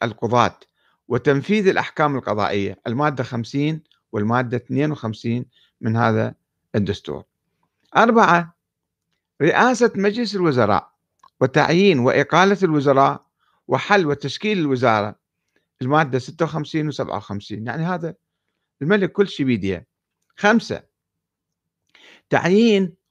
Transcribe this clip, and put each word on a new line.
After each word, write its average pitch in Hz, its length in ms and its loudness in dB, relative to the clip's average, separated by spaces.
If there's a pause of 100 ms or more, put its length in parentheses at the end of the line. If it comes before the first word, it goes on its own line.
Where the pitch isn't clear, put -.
القضاة 113 560 0 (500)
وتنفيذ 151 600 0
الأحكام 147 480 -2
القضائية، 98 720 -2
المادة 131 380 -2
خمسين 143 580 -6 (300)
والمادة 117 440 -2
اثنين 135 360 -2
وخمسين 117 540 -6 (340)
من 113 160 -2
هذا 113 380 0 (400)
الدستور. 92 500 -4 (720)
أربعة، 180 580 4 (880)
رئاسة 226 520 2
مجلس 202 400 -2
الوزراء 123 580 0 (480)
وتعيين 156 580 2
وإقالة 156 640 2
الوزراء 143 640 2 (420)
وحل 190 380 2
وتشكيل 147 520 -4
الوزارة، 120 640 0 (600)
المادة 135 360 0
ستة 165 260 -6
وخمسين 151 440 -6
وسبعة 139 280 -6
وخمسين، 101 500 -10
يعني 127 160 -6
هذا 170 320 -6 (680)
الملك 170 300 2
كل 196 160 2
شيء - 180 -4
بيديه. 95 400 -2 (500)
خمسة، 208 460 0 (1500)
تعيين 190 640 2 (160)